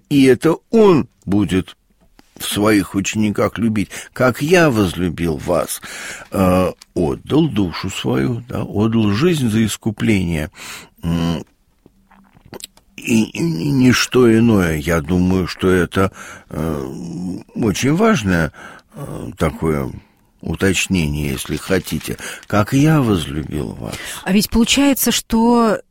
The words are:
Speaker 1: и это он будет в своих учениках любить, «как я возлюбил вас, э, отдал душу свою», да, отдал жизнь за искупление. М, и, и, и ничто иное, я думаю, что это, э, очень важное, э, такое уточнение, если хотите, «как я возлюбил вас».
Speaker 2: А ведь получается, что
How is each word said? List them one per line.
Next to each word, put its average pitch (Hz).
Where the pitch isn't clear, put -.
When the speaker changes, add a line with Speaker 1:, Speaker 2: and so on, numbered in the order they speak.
Speaker 1:
и 139
это 131
он 196
будет 95
в -
своих 104
учениках 107
любить, 107
«как 123
я 165
возлюбил 85
вас, 78
э, 92
отдал 107
душу 98
свою», 123
да, -
отдал 110
жизнь 135
за 110
искупление. 98
М, 85
и, 113
и, -
и 160
ничто 127
иное, 104
я 80
думаю, 90
что -
это, 92
э, 76
очень 123
важное, 104
э, -
такое 76
уточнение, 82
если 65
хотите, -
«как 107
я 151
возлюбил 73
вас». 55
Speaker 2:
А -
ведь 208
получается, 254
что 233